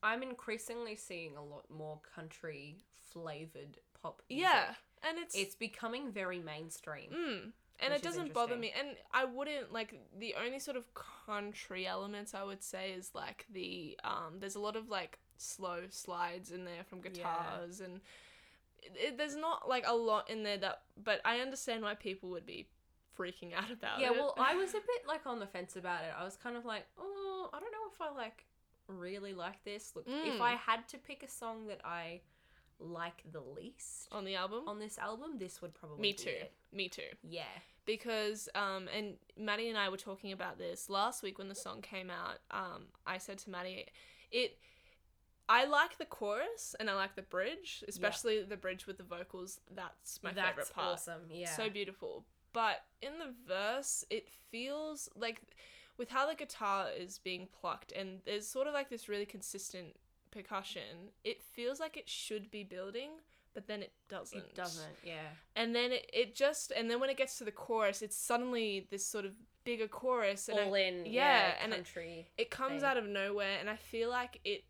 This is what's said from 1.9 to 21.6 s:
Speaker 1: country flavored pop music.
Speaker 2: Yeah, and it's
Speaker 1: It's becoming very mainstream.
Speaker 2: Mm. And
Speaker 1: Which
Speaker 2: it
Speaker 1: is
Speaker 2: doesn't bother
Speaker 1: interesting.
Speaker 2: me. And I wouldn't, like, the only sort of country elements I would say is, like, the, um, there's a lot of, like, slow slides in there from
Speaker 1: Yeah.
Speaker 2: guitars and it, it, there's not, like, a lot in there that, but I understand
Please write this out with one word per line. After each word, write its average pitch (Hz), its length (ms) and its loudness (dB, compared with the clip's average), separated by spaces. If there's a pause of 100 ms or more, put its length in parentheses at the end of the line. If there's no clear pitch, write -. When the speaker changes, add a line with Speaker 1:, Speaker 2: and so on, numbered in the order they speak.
Speaker 1:
country 156 640 -10 (340)
flavored 151 680 -8 (240)
pop - 280 -8
music. 277 140 2
Speaker 2:
Yeah, 269 300 8 (340)
and 330 100 0
it's 339 180 -4
Speaker 1:
It's 196 200 0
becoming 233 560 -4
very 185 280 -2
mainstream. 156 720 -8
Speaker 2:
Mm. 262 400 -2 (300)
And 277 120 4
Speaker 1:
Which 285 100 2
Speaker 2:
it 330 40 0
Speaker 1:
is 339 80 0
Speaker 2:
doesn't 339 180 -2
bother 233 220 4
Speaker 1:
interesting. 233 300 0
Speaker 2:
me. 294 40 -6
And 262 80 -10 (160)
I 262 100 6
wouldn't, 269 480 -2
like, 160 220 -2 (240)
the 220 180 -4
only 247 240 -2
sort 269 160 -4
of 247 100 -4 (400)
country 208 640 -4
elements 202 460 -2
I 196 100 -4
would 196 180 -6
say 190 300 -4
is, 185 240 -8
like, - 340 -6
the, 180 540 -6
um, 165 360 -2
there's 196 160 -4
a 208 40 -4
lot 208 160 0
of, 220 140 -4
like, 190 280 -2 (200)
slow 175 520 -4
slides 175 640 -2
in 180 140 -6
there 175 180 -8
from 185 160 -12
Speaker 1:
Yeah. 185 120 -8
Speaker 2:
guitars 175 680 -2
and 185 220 -8 (840)
it, 185 140 -16
it, 247 200 2
there's 294 200 0
not, 320 320 0
like, 254 180 4
a 240 80 6
lot 220 340 4
in 220 140 -2
there 208 140 2
that, 190 240 0 (200)
but 208 220 4
I 233 160 6
understand 254 440 -2